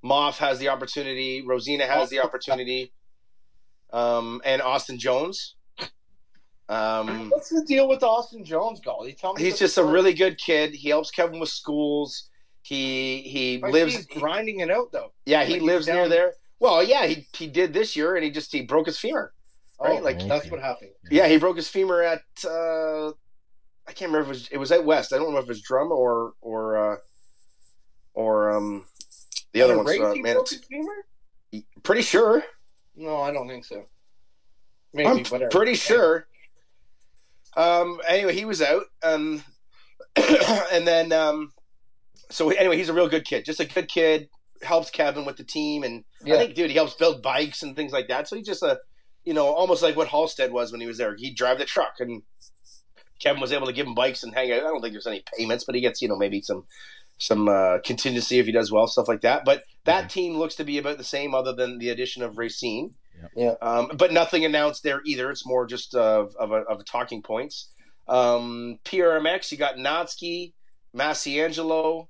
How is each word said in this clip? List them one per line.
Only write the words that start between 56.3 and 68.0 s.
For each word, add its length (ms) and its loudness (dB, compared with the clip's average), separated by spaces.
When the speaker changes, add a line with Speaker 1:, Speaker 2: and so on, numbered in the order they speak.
Speaker 1:
some, 220 -6
some, 300 2
uh, 360 4
contingency 560 0
if 60 4
he 60 -4
does 200 2
well, 160 4
stuff 180 0
like 140 0
that. 240 2
But 180 4
that 200 4
Speaker 3:
Mm-hmm. 40 -12
Speaker 1:
team 300 -4
looks 180 -4
to 80 -8
be 140 -4
about 200 -4
the 60 -14
same, 320 -6
other 160 -2
than 260 -4
the 120 -4
addition 340 -6
of 120 -10
Racine. 580 -6
Speaker 3:
Yep. 160 -20
Speaker 2:
Yeah. 180 2
Speaker 1:
Um, 300 0
but 160 6
nothing 320 4
announced 380 0
there 240 -2
either. 240 -4
It's 160 -10
more 200 0
just 280 -10
of, 420 4
of 140 -4
a, 120 0
of 180 -6
a 20 -20
talking 400 -6
points. 480 -8